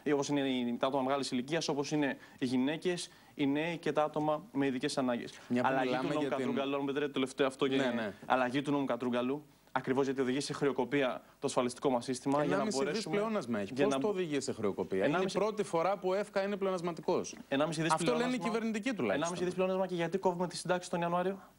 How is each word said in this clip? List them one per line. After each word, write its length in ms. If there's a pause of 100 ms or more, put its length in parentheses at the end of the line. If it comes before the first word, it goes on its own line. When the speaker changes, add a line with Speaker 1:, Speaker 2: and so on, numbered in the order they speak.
Speaker 1:
ή 80
όπως 160
είναι 120
οι, 400
τα 80
άτομα 160
μεγάλης 280
ηλικίας, 360
όπως 240
είναι 260 (220)
οι 60
γυναίκες, 640 (260)
οι 120
νέοι 300
και 140
τα 120
άτομα 400 (100)
με 120
ειδικές 320
ανάγκες. 360 (140)
Speaker 2:
Μια 140
που 60
Speaker 1:
Αλλαγή 220
Speaker 2:
μιλάμε 180
Speaker 1:
του 60
νόμου 60
Speaker 2:
για 100
την 80
Speaker 1:
Κατρούγκαλου, 360
αν 60
μου 40
επιτρέπετε, 300
τελευταίο 340
αυτό 200
και 80
Speaker 2:
Ναι, 100
ναι. 280 (120)
Speaker 1:
αλλαγή 360
του 100
νόμου 140
Κατρούγκαλου, 580 (340)
ακριβώς 280
γιατί 160
οδηγεί 180
σε 140
χρεοκοπία 680 (180)
το 80
ασφαλιστικό 420
μας 140
σύστημα, 340
για 100
να 60
Speaker 2:
Ενάμιση 240
δις 80
Speaker 1:
μπορέσουμε 300
Speaker 2:
πλεόνασμα 440
έχει. 140
Speaker 1:
για 120
Speaker 2:
Πώς 80
Speaker 1:
να 60
Speaker 2:
το 80
οδηγεί 320
σε 140
χρεοκοπία; 440
Είναι 100
η 20
Speaker 1:
Ενάμιση 280
Speaker 2:
πρώτη 260
φορά 340
που 160
εύκα 300
είναι 120
πλεονασματικός. 800 (120)
Speaker 1:
Ενάμιση 340
δις 100
Speaker 2:
Αυτό 140
λένε 120
οι 80
Speaker 1:
πλεόνασμα. 260
Speaker 2:
κυβερνητικοί 420
τουλάχιστον. 280
Speaker 1:
Ενάμιση 220
δις 100
πλεόνασμα 340
και 80
γιατί 220
κόβουμε 300
τις 120
συντάξεις 300
τον 120
Ιανουάριο; 380 (200)